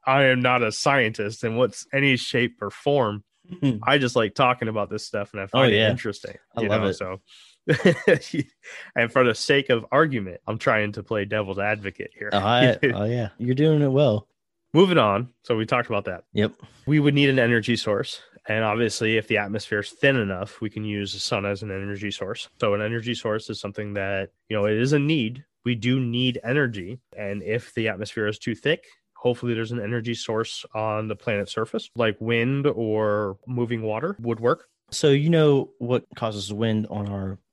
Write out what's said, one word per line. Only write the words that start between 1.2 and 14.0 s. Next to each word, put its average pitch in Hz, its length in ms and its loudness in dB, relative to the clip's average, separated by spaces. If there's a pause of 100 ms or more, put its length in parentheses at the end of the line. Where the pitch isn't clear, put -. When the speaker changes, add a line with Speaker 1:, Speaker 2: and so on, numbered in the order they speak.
Speaker 1:
in 113 120 -2
what's 120 360 -2
any 139 240 2
shape 120 460 -2
or 101 80 -6
form. 113 520 0 (300)
Speaker 2:
Mm-hmm. 131 320 0
Speaker 1:
I 139 140 4
just 127 180 0
like 110 180 0
talking 123 340 2
about 107 220 -4
this 107 160 -8
stuff, 101 260 -6
and 104 80 -10
I 98 40 -6
Speaker 2:
Oh, 98 40 -12
Speaker 1:
find 127 240 4
it 101 60 4
Speaker 2:
yeah. 110 120 4
Speaker 1:
interesting, - 460 -6 (200)
Speaker 2:
I 117 60 -2
Speaker 1:
you 107 60 -2
Speaker 2:
love 107 140 2
Speaker 1:
know, 101 60 0
Speaker 2:
it. 92 60 -2
Speaker 1:
so. 95 260 -8 (480)
<laughs> - 1300 0
And 117 160 2
for 127 120 6
the 113 100 4
sake 139 360 2
of 120 220 2
argument, 123 560 0
I'm 107 100 -4
trying 107 340 2
to 104 120 -10
play 104 220 -2
devil's 101 320 -4
advocate 101 580 -4
here. 104 160 -10
Speaker 2:
Oh, 101 60 0
I, 120 420 4
Speaker 1:
<laughs> 127 140 2
Speaker 2:
oh, 101 100 -2
yeah. 117 240 -2 (100)
You're 123 160 -2
doing 151 280 4
it 143 60 2
well. 131 380 2 (460)